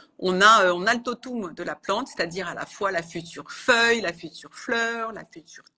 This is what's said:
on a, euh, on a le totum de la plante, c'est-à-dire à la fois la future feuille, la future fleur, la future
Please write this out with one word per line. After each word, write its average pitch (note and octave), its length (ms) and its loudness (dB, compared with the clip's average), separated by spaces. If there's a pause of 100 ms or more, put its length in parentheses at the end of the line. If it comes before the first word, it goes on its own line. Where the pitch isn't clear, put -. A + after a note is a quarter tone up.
(180)
on F#3 240 2
a, G#3+ 240 8
euh, F3+ 80 4
on F3 100 -2
a A3 80 4
le A#3+ 100 -2
totum A#3+ 520 -6
de F3 80 -12
la E3 120 -6
plante, G#3+ 340 -4
c'est-à-dire F3 380 -6
à E3+ 60 -8
la - 140 -8
fois - 260 -4
la E3+ 100 -2
future E3 480 -12
feuille, A#3 520 4
la E3+ 100 -2
future - 420 -16
fleur, A#3 580 -4
la G3+ 120 -14
future - 400 -20 (140)